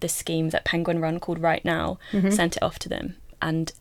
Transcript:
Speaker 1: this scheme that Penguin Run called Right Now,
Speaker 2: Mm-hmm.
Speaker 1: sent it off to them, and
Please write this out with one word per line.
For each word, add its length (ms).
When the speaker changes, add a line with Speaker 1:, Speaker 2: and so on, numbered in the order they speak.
Speaker 1:
this 140
scheme 340
that 160
Penguin 340
Run 220
called 200
Right 240
Now, 340
Speaker 2:
Mm-hmm. 200
Speaker 1:
sent 260
it 80
off 160
to 80
them, 260
and 400